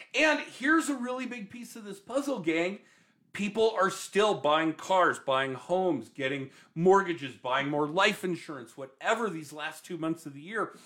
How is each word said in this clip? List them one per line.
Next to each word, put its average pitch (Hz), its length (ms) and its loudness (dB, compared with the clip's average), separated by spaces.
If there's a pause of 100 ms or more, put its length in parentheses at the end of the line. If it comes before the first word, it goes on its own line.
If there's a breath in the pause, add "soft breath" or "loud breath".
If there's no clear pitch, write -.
(160 loud breath)
And 294 240 4
here's 311 480 0
a 285 80 -2
really 254 300 -4
big 220 240 -10
piece 240 260 -16
of 233 80 -16
this 202 160 -12
puzzle, 269 400 -4
gang. 170 400 0 (540 soft breath)
People 214 480 0
are 190 80 4
still 202 460 2
buying 151 380 2
cars, 170 440 2
buying 135 380 0
homes, 175 520 0
getting 135 440 -6 (240 loud breath)
mortgages, 170 600 4
buying 135 320 0
more 147 200 0
life 190 360 2
insurance, 160 540 -8
whatever 208 500 -2
these 160 240 -8
last 151 320 -10
two 175 140 -10
months 160 300 -4
of 139 80 -12
the 143 60 -16
year. 196 440 -6